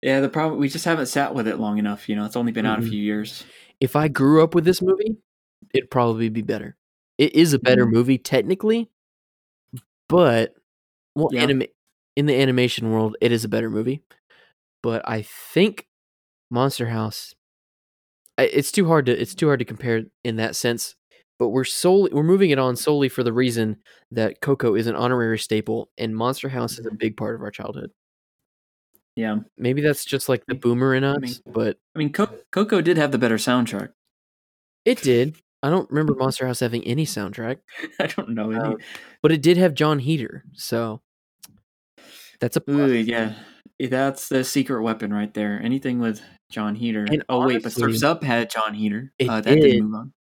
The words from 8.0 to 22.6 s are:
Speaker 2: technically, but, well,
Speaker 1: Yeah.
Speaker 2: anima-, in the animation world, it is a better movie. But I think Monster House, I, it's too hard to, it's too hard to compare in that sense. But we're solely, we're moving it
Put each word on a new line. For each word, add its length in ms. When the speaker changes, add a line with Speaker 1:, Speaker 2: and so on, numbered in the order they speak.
Speaker 2:
technically, 720
but, 460
well, 160
Speaker 1:
Yeah. 120
Speaker 2:
anima-, 240
in 80
the 160
animation 500
world, 300
it 120
is 120
a 40
better 200
movie. 340
But 240
I 160
think 680
Monster 360
House, 480
I, 60
it's 280
too 140
hard 200
to, 140
it's 140
too 140
hard 100
to 80
compare 380
in 120
that 200
sense. 380
But 100
we're 160
solely, 480
we're 100
moving 280
it 100